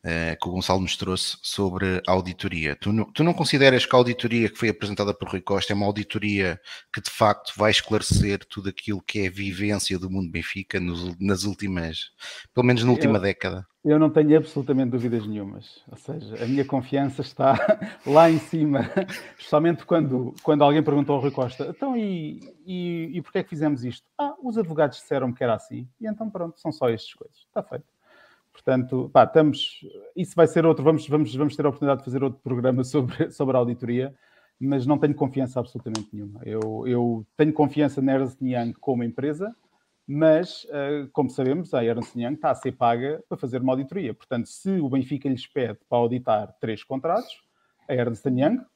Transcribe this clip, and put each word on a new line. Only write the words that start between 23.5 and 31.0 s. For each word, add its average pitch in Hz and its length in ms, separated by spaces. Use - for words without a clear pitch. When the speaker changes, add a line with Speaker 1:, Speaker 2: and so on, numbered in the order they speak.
Speaker 2:
fizemos 147 340
isto?" - 220
"Ah, 294 260
os 233 140
advogados 160 400
disseram-me 131 380
que 131 100
era 113 120
assim." 120 300
E 220 60
então, 214 240
pronto, 170 280
são 156 140
só 131 160
estas 110 240
coisas. - 240
Está - 260
feito. - 220
Portanto, 127 600
pá, 131 100
estamos, - 580
isso 180 200
vai 165 120
ser 160 200
outro, 156 160
vamos, 156 240